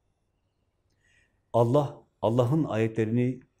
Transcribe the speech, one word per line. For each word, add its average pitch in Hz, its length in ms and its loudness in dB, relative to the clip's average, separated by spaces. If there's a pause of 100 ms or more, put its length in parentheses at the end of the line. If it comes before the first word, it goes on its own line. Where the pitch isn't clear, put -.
(1500)
Allah, 120 500 2 (180)
Allah'ın 123 420 0
ayetlerini 113 760 -2 (200)